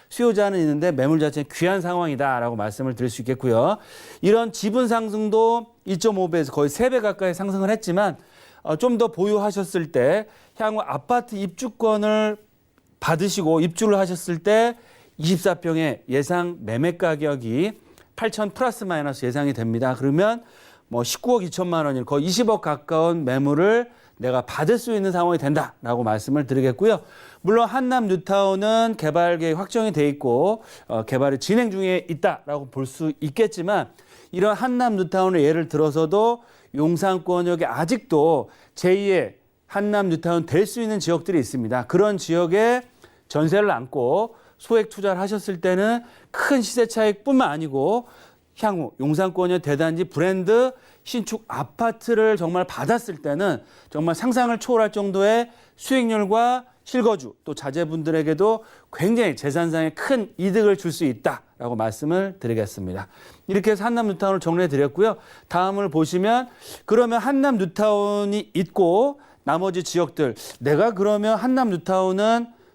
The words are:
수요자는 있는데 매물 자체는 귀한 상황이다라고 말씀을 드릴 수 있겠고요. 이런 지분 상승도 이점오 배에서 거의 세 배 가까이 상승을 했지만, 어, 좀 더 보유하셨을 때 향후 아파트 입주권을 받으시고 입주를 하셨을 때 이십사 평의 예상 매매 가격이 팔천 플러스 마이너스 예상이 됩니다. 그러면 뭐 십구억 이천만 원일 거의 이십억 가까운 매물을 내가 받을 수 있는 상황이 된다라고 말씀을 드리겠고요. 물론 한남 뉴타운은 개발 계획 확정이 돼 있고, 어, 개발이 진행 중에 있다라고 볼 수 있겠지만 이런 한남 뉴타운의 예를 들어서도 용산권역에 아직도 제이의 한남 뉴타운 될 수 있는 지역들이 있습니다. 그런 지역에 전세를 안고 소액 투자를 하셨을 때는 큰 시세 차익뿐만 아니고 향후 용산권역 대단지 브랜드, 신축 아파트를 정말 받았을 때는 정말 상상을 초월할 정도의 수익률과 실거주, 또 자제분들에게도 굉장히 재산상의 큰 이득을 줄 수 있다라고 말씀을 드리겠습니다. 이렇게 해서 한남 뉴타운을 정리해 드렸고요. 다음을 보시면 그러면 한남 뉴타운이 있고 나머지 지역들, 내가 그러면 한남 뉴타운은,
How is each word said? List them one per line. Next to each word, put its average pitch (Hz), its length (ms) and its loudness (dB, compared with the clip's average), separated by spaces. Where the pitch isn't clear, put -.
수요자는 202 500 2
있는데 156 320 2
매물 143 260 2
자체는 147 320 -2
귀한 185 300 0
상황이다라고 139 760 -2
말씀을 113 380 -6
드릴 123 140 -4
수 120 140 -8
있겠고요. 127 560 0
이런 214 320 2
지분 226 340 0
상승도 226 880 0
이점오 190 420 0
배에서 156 240 -2
거의 147 160 2
세 233 220 0
배 254 100 2
가까이 190 320 -2
상승을 190 380 -2
했지만, 196 480 0
어, 156 140 -2
좀 240 220 2
더 226 100 2
보유하셨을 196 840 -2
때 160 340 2
향후 214 220 -2
아파트 240 560 -4
입주권을 214 1000 0
받으시고 165 600 0
입주를 196 380 2
하셨을 175 400 -4
때 226 380 2
이십사 175 360 0
평의 160 540 -2
예상 175 520 -2
매매 131 360 -2
가격이 151 760 -2
팔천 214 340 -4
플러스 226 340 -4
마이너스 147 420 -4
예상이 139 260 0
됩니다. 117 460 -2
그러면 190 440 2
뭐 120 160 -2
십구억 240 400 0
이천만 165 420 -2
원일 131 180 -4
거의 143 200 -2
이십억 208 380 0
가까운 165 600 0
매물을 151 680 2
내가 127 240 -2
받을 156 380 0
수 233 160 -4
있는 190 180 0
상황이 175 240 2
된다라고 139 640 -2
말씀을 117 440 -2
드리겠고요. 135 560 2
물론 220 260 2
한남 254 380 -2
뉴타운은 196 880 0
개발 170 420 0
계획 160 200 -2
확정이 214 340 -2
돼 147 160 2
있고, 143 540 0
어, 110 160 -4
개발이 135 340 0
진행 226 320 0
중에 185 380 -2
있다라고 143 640 -4
볼 135 160 -6
수 156 340 -6
있겠지만 170 720 -2
이런 196 240 2
한남 247 400 0
뉴타운의 185 480 2
예를 160 240 2
들어서도 160 720 2
용산권역에 175 920 0
아직도 156 840 2
제이의 185 600 2
한남 208 440 0
뉴타운 170 360 0
될 190 200 2
수 233 140 -8
있는 214 200 -2
지역들이 170 380 0
있습니다. 123 480 -2
그런 202 320 2
지역에 196 640 2
전세를 175 420 2
안고 139 640 -2
소액 220 320 0
투자를 190 300 -2
하셨을 196 400 -4
때는 208 420 2
큰 262 320 0
시세 226 240 0
차익뿐만 220 640 0
아니고 156 560 -2
향후 185 400 -2
용산권역 180 640 0
대단지 165 420 -2
브랜드, 190 680 0
신축 220 400 -6
아파트를 220 880 0
정말 175 280 -2
받았을 190 580 -4
때는 151 400 -2
정말 165 260 -2
상상을 233 420 0
초월할 220 320 2
정도의 208 600 0
수익률과 233 880 0
실거주, 208 520 0
또 151 100 -8
자제분들에게도 160 1080 0
굉장히 202 440 2
재산상의 160 580 -2
큰 240 420 -2
이득을 196 400 2
줄 180 160 -6
수 170 120 -4
있다라고 123 720 -4
말씀을 160 640 -2
드리겠습니다. 101 640 -6
이렇게 202 240 2
해서 202 140 0
한남 233 240 0
뉴타운을 196 320 0
정리해 170 280 0
드렸고요. 143 480 2
다음을 190 420 0
보시면 185 580 0
그러면 233 340 2
한남 269 380 2
뉴타운이 202 960 0
있고 196 640 2
나머지 175 400 -2
지역들, 151 500 -2
내가 151 320 2
그러면 208 460 0
한남 254 340 0
뉴타운은, 190 800 0